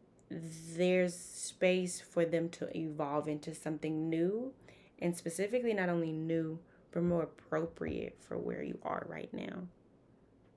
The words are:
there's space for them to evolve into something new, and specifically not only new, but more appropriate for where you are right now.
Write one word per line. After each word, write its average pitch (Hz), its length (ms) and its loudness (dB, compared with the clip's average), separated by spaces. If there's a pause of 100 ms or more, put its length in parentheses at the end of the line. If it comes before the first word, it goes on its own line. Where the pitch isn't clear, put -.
(280)
there's 165 840 2
space - 840 0
for - 240 2
them 165 260 2
to - 260 -6
evolve 151 520 -2
into 151 260 -4
something 156 540 -2
new, 196 460 0 (440)
and 175 180 0
specifically 214 580 0
not 185 140 2
only 170 240 2
new, 160 480 0 (320)
but 170 100 0
more 170 220 4
appropriate 151 960 -4
for - 180 -8
where 58 240 -4
you 60 200 -6
are - 260 -2
right - 260 -10
now. - 320 -8 (920)